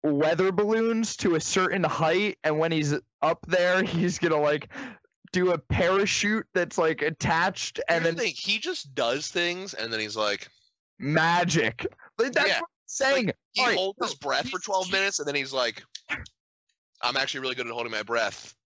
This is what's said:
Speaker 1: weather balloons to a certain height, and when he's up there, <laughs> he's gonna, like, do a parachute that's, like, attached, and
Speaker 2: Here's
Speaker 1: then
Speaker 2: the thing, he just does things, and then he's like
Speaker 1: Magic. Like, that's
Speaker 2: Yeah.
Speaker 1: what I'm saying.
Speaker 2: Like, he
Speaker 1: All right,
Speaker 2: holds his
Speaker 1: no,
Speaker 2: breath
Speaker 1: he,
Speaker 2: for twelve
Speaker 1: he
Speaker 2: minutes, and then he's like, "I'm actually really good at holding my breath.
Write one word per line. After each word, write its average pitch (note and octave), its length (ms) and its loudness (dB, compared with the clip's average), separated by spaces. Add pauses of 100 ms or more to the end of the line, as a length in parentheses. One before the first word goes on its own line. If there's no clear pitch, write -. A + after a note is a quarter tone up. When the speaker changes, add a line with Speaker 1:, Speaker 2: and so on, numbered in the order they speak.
Speaker 1:
weather D#3+ 500 2
balloons A3 640 0
to F3 180 2
a D#3 60 0
certain F#3 420 0
height, E3+ 640 2
and D#3 120 2
when D#3+ 140 2
he's D3 220 2 (280)
up E3 280 0
there, F3+ 340 4
<laughs> - 0 -
he's E3+ 340 0
gonna, D#3+ 220 2
like, D3 300 0 (640)
do F3+ 180 4
a E3+ 60 2
parachute G3+ 960 2
that's, F3+ 240 0
like, D#3+ 240 2
attached, E3 880 0
and E3 140 2
Speaker 2:
Here's - 20 0
Speaker 1:
then E3 100 2
Speaker 2:
the C4+ 60 -4 (100)
thing, - 60 -12
he G#3 220 -2
just F3+ 360 -8
does C3 320 0
things, F3 460 -2
and A2+ 180 -6
then A2 80 -2
he's G#2+ 160 -4
like G#2 320 0 (540)
Speaker 1:
Magic. D#3+ 840 2 (320)
Like, B3 160 0
that's D4+ 140 2
Speaker 2:
Yeah. G4 80 2
Speaker 1:
what - 80 -2
I'm - 40 -10 (200)
saying. C4+ 400 0
Speaker 2:
Like, - 100 -4 (160)
he G#3 80 -2
Speaker 1:
All A#3+ 80 2
right, G#3 80 2
Speaker 2:
holds F#3+ 240 -2
his A3+ 100 -2 (100)
Speaker 1:
no, - 60 -6
Speaker 2:
breath C3 180 2
Speaker 1:
he, C4 60 -8
Speaker 2:
for F#3 80 -6
twelve F#3 280 -2
Speaker 1:
he F3+ 40 -4
Speaker 2:
minutes, G3 280 0
and D3+ 80 -4
then C#3+ 80 -2
he's C3+ 180 -4
like, A#2+ 280 -2 (1200)
"I'm B2 140 -2
actually C3+ 240 -2
really C3 160 -4
good B2 120 -6
at A#2 60 -8
holding A#2 180 -6
my G#2+ 120 -4
breath. A2 500 -4 (120)